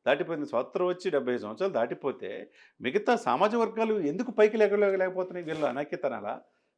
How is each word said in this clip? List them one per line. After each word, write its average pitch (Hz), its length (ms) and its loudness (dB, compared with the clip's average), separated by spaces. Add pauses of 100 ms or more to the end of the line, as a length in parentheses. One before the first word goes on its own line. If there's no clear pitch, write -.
దాటిపోయింది, 147 400 0
స్వాతంత్రం 151 400 -2
వచ్చి 180 240 -2
డెబ్బై 127 260 0
సంవత్సరాలు 113 360 -4
దాటిపోతే 120 760 -4 (300)
మిగతా 202 340 2
సామాజిక 208 440 2
వర్గాలు 220 400 0
ఎందుకు 180 320 -2
పైకి 214 260 6
లేకలే-, 202 400 4
లేకపోతున్నాయి? 180 480 -4
వీళ్ళ 156 200 -2
అనైక్యత 139 400 -4
అనాలా, 113 360 -6 (360)